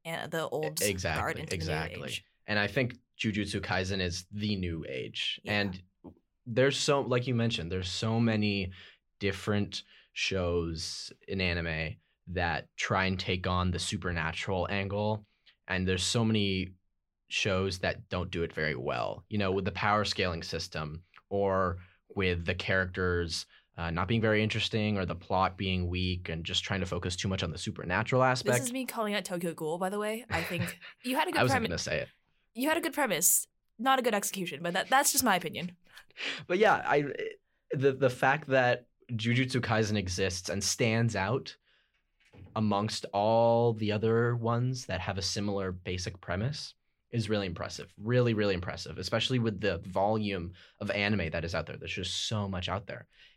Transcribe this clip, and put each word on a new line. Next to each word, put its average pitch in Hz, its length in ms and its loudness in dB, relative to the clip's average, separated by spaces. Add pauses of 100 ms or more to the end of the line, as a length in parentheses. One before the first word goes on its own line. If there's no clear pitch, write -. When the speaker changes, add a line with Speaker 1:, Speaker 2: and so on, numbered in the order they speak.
Speaker 1:
uh, 165 220 -6
the 156 220 -4
old 156 340 -4
Speaker 2:
E-, 101 40 2
exactly, 90 360 0
Speaker 1:
guard 156 160 -2
into 135 160 -6
Speaker 2:
exactly. 80 400 -2
Speaker 1:
the 90 60 -10
new 67 60 -8
age. - 180 -8 (220)
Speaker 2:
And 104 120 0
I 104 80 4
think 120 320 0 (200)
Jujutsu 101 440 0
Kaisen 95 380 0
is 87 300 -2
the 104 260 -2
new 85 300 -4
age. - 560 -6
Speaker 1:
Yeah. 101 120 -2
Speaker 2:
And 101 280 0 (640)
there's 127 300 4
so, 143 240 2
like 123 260 0
you 131 80 2
mentioned, 113 380 0
there's 92 160 -2
so 113 320 0
many 104 520 2 (480)
different 101 640 0 (280)
shows 87 1000 -2 (160)
in 95 120 -2
anime 82 560 0 (320)
that 85 480 -2
try 95 300 2
and 95 120 0
take 92 280 -2
on 90 240 2
the 87 80 0
supernatural 87 920 -2
angle. 101 540 -2 (420)
And 92 220 0
there's 92 140 2
so 117 220 2
many 98 500 2 (540)
shows 95 500 0
that - 320 -2
don't 90 200 -2
do 87 120 -2
it 82 100 -2
very 78 240 -2
well, 62 540 -4
you 104 80 -2
know, 98 120 2
with 95 140 0
the 95 80 -2
power 104 320 2
scaling 90 380 0
system 82 600 -6 (280)
or 95 480 2 (360)
with 90 300 2
the 90 100 -2
characters, 90 920 0 (320)
uh, 82 120 -2
not 87 180 0
being 113 120 2
very 107 220 4
interesting 107 540 0
or 95 80 0
the 92 100 -4
plot 92 420 0
being 92 320 0
weak 90 400 -2
and 82 160 -6
just 95 200 -2
trying 98 160 -2
to 87 60 -2
focus 90 300 -4
too - 120 -2
much 95 140 0
on 87 80 -2
the - 80 -8
supernatural 107 640 0
aspect. 127 360 2
Speaker 1:
This 131 80 -2
is 240 60 -4
me 262 140 -4
calling 208 280 -2
out 190 100 -2
Tokyo 175 300 -4
Ghoul, 160 240 -4
by 185 120 -2
the 208 80 -4
way. 220 320 -4
I 165 120 0
think 175 360 -4 (120)
Speaker 2:
<laughs> - 140 -20
Speaker 1:
you 254 120 -2
had 311 120 2
a 359 40 -2
good 349 80 2
Speaker 2:
I - 20 6
wasn't 180 200 4
Speaker 1:
premi- - 60 -2
Speaker 2:
gonna 78 100 -2
say - 200 -2
it. - 100 -6 (460)
Speaker 1:
You 262 140 0
had 320 100 2
a - 20 0
good 330 140 -2
premise, 202 520 2 (320)
not 262 200 4
a 247 40 2
good 226 120 2
execution, 190 480 -4
but 175 100 -2
that, 185 160 -2
that's 277 240 4
just 269 100 2
my 208 140 4
opinion. 170 360 -4 (720)
Speaker 2:
But 180 120 2
yeah, 196 280 6
I, 147 180 4 (680)
the, 135 200 4
the 131 160 4
fact 139 400 2
that 123 380 4 (260)
Jujutsu 120 480 2
Kaisen 110 380 2
exists 92 500 -2
and 95 160 -2
stands 117 500 2
out 104 400 -2 (1000)
amongst 107 580 0
all 117 640 6
the 107 180 0
other 113 440 2
ones 120 500 0
that 90 140 -2
have 95 180 -4
a 95 40 -2
similar 98 480 -2
basic 90 520 -6
premise 110 500 -4 (380)
is 110 180 -2
really 104 180 0
impressive. 82 520 -8
Really, 120 340 4
really 104 220 4
impressive, 87 420 -6
especially 117 420 0
with 110 220 0
the 95 240 2
volume 98 680 0 (280)
of 104 100 -2
anime 101 400 2
that 82 140 -2
is 87 100 -4
out 80 120 -2
there. 73 100 -12
There's 85 160 -10
just - 340 -4
so 104 220 -2
much 90 220 -4
out 95 160 -4
there. - 200 -10 (300)